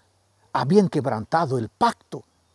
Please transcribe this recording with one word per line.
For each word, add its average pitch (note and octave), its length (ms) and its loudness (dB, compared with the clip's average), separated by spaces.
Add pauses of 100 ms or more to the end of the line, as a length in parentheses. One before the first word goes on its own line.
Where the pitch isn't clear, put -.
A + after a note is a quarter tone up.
(540)
habían D3+ 360 4
quebrantado C3 680 -2
el A2+ 120 -4
pacto - 540 -4 (320)